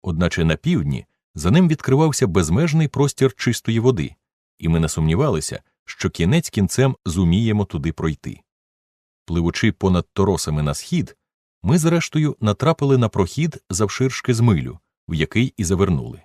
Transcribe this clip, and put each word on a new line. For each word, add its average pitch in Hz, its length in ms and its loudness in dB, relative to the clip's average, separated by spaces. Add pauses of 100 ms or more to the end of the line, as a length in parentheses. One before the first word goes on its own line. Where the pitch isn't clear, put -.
Одначе 85 440 -2
на 80 100 2
півдні 73 500 -2 (300)
за 80 160 0
ним 175 160 6
відкривався 143 600 2
безмежний 123 600 2
простір 135 480 0
чистої 113 440 -2
води, 82 360 0 (420)
і 82 120 -2
ми 82 100 2
не 80 100 0
сумнівалися, 82 720 -2 (240)
що - 240 -6
кінець 104 400 0
кінцем 120 560 0
зуміємо 98 600 2
туди 80 280 -4
пройти. - 480 -6 (840)
Пливучи 85 460 0
понад 90 420 0
торосами 82 500 -2
на 73 100 -2
схід, - 440 -6 (460)
ми, 104 140 2
зрештою, 160 600 0
натрапили 135 580 0
на 117 120 2
прохід 135 600 -4
завширшки 110 640 -2
з 113 60 0
милю, 80 400 2 (280)
в 82 60 -6
який 104 440 0
і 104 60 -2
завернули. 85 600 0